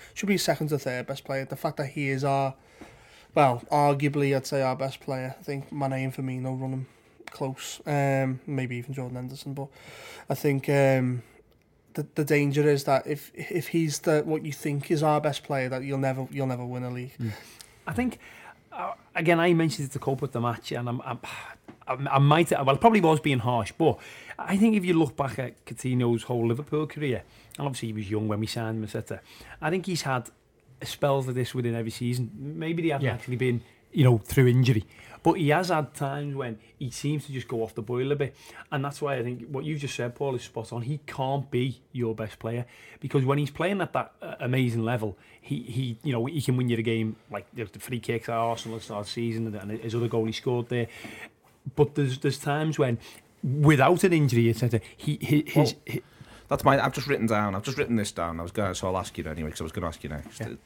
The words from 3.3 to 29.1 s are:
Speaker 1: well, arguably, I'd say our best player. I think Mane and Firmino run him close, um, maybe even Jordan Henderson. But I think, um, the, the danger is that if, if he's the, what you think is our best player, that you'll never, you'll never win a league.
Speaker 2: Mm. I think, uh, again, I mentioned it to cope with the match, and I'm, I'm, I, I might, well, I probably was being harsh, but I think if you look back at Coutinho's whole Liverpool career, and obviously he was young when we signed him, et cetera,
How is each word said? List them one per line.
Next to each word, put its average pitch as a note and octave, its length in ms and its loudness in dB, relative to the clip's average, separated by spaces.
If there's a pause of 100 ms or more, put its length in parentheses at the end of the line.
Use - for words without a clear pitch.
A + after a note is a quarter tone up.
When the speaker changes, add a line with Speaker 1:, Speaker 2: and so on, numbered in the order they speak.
Speaker 1:
well, B2+ 340 6
arguably, C#3+ 640 4
I'd C3+ 140 0
say C#3 140 0
our C3 160 0
best C3+ 240 -6
player. C3 360 -6
I - 60 -20
think C#3 300 -8
Mane C#3 200 -2
and C3 220 -2
Firmino C3 440 -4
run C3 120 -6
him C3 160 -6 (380)
close, - 600 -10
um, C3+ 640 2
maybe C3 300 -4
even A#2+ 160 -8
Jordan B2+ 240 -8
Henderson. C3 380 -10
But C3+ 120 -8 (600)
I C#3+ 60 0
think, C#3 340 0
um, C3+ 520 4 (760)
the, D3+ 200 -6
the D#3 80 0
danger C#3+ 460 4
is C#3+ 160 2
that C3+ 220 4
if, C#3+ 280 -6
if - 340 -4
he's D#3+ 300 0
the, D3+ 240 4
what D#3 220 -2
you D3+ 80 -6
think C#3+ 360 -4
is D#3 140 2
our D3+ 160 4
best D3 240 -2
player, C3+ 240 -2
that B2+ 160 -4
you'll C#3 140 -4
never, C3 340 0
you'll C3+ 160 -2
never B2 180 -4
win B2 180 -6
a B2 60 -6
league. B2+ 300 -10
Speaker 2:
Mm. A2+ 120 -4 (560)
I - 60 -6
think, B3 260 -2 (520)
uh, - 220 -8 (220)
again, E3+ 240 4
I F3 140 4
mentioned D#3+ 360 2
it - 40 -14
to C3+ 60 -6
cope C3+ 220 -2
with C#3 100 -6
the A#2+ 80 -4
match, A#2 320 -4
and B2 160 -4
I'm, A2+ 140 -6
I'm, B2 180 -8 (680)
I, B2+ 60 -4 (220)
I C#3 40 8
might, D3 320 8
well, C#3 180 2
I C#3 60 6
probably A3 260 6
was D#3 180 6
being C#3 200 2
harsh, A2+ 380 0
but D#3 200 4 (400)
I F3 180 -2
think A3 200 6
if F#3+ 100 0
you F3+ 80 4
look D#3+ 240 2
back C3+ 220 -2
at B2 260 -10
Coutinho's A#2+ 580 2
whole A#2 240 0
Liverpool D3 380 -2
career, C#3+ 380 -4 (340)
and C#3+ 80 -4
obviously B2+ 220 -6
he A2 60 -6
was G#2+ 160 -6
young G#2+ 180 -2
when G#2 120 0
we A2 80 -2
signed A2+ 300 -4
him, A2 60 -4
et G#2 80 -10
cetera, - 300 -10 (380)